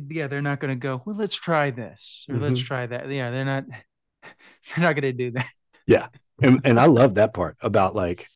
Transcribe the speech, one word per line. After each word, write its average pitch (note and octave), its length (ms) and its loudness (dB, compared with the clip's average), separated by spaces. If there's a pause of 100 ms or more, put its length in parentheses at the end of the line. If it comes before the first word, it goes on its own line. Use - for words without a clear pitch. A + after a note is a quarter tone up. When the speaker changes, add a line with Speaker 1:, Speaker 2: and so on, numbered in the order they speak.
Speaker 1:
yeah, D#3 180 -6
they're C#3 160 -6
not C#3+ 180 -4
gonna C3+ 160 -4
go, B2+ 280 -6
"Well, G#3 120 -10
let's G#3 200 -4
try D3+ 340 0
this," - 580 -12
or, C3 100 -4
"Let's B2+ 200 0
Speaker 2:
Mm-hmm. B2 80 -6
Speaker 1:
try B2 200 -6
that." B2 240 -10
Yeah, C3 200 -6
they're C3 140 -6
not, C3+ 220 -4
<laughs> - 560 -20
they're - 100 -20 (520)
not D#3+ 100 2
gonna C#3 180 -2
do B2 200 -6
that. B2 140 -4 (400)
Speaker 2:
Yeah, - 220 4 (340)
and, B2+ 220 6
and A#2+ 140 6
I C3+ 80 8
love B2 300 6
that G#2 180 2
part E2+ 260 -4
about, G2+ 340 2
like, F2+ 400 -4